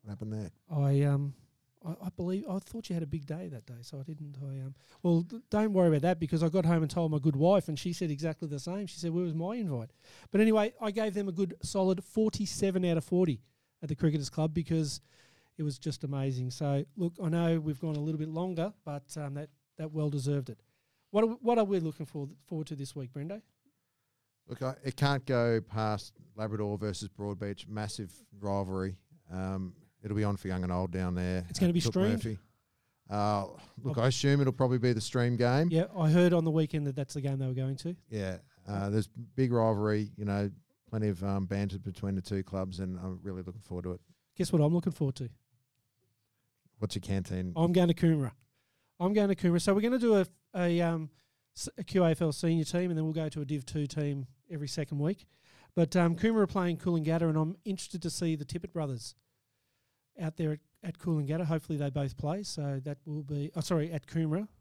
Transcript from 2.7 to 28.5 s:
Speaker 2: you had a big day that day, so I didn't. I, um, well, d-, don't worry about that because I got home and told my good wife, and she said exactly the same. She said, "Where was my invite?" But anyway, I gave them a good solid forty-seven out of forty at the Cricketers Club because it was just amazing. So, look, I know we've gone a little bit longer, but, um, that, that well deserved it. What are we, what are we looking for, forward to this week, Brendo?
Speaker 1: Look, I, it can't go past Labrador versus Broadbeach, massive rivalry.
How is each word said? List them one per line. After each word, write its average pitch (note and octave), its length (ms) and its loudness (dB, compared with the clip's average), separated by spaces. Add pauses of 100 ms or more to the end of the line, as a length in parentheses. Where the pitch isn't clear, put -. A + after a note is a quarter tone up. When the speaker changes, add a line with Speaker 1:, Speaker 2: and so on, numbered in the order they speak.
Speaker 2:
you F3+ 60 -4
had E3 80 -2
a D3 60 -6
big D3 180 -6
day E3+ 220 -8
that B2+ 180 -14
day, A#2+ 160 -14
so C#3 160 -14
I C3+ 60 -10
didn't. D3 360 -12
I, C3+ 260 -10
um, C3+ 80 -12 (280)
well, E3+ 200 4
d-, A3 180 -10 (100)
don't G#3+ 220 2
worry F#3 160 6
about D3 140 4
that E3+ 180 2
because D#3+ 240 0
I E3 40 2
got E3+ 160 2
home E3 180 4
and D3 80 0
told E3 200 0
my D3+ 80 2
good C#3 180 2
wife, F3 320 4
and D3+ 100 -4
she F3 140 -4
said E3 180 -2
exactly D#3 380 -4
the C#3+ 120 -6
same. F#3+ 260 -6
She - 120 -12
said, E3 140 -4
"Where F3 120 0
was E3 100 -2
my F3+ 220 -2
invite?" C#3 340 -4 (400)
But G3+ 100 4
anyway, A3 400 6
I G#3+ 120 -2
gave G#3+ 220 -2
them G3+ 140 -2
a F3+ 40 -4
good F3 300 0
solid F#3+ 420 2
forty-seven G3 800 2
out E3+ 120 4
of D#3 80 0
forty F3 380 2 (400)
at D#3 60 -8
the D3 80 -2
Cricketers D3+ 340 2
Club D#3 240 0
because D#3+ 460 0 (580)
it D#3+ 60 -4
was C#3+ 140 -4
just - 260 -6
amazing. C3+ 460 -2
So, C#3+ 340 0 (120)
look, E3+ 260 -2
I E3+ 60 0
know E3 320 2
we've D3+ 200 -4
gone D#3 160 -2
a D3 40 -2
little D#3 180 -2
bit D#3 100 -4
longer, E3+ 440 -4 (120)
but, C#3+ 200 -10 (120)
um, C#3+ 180 -8
that, D3+ 160 -10 (260)
that D#3 160 -8
well D3+ 160 0
deserved C#3+ 420 0
it. A2 80 -14 (520)
What G#3+ 140 4
are - 20 4
we, A3+ 160 0
what A#3 160 4
are G#3+ 60 6
we G3 140 2
looking D#3+ 280 -4
for, C#3+ 200 -8 (200)
forward D#3 220 -6
to D#3 60 -8
this C3+ 220 -10
week, C3 160 -10
Brendo? E3+ 300 -10 (1040)
Speaker 1:
Look, - 140 -10
I, C3 200 -4
it C3+ 140 -6
can't C#3 300 2
go A#2 340 2
past G#2+ 540 -4 (220)
Labrador G#2 420 -4
versus G#2 320 -6
Broadbeach, G2+ 580 -8
massive G#2+ 420 -8 (300)
rivalry. F#2+ 560 -2 (340)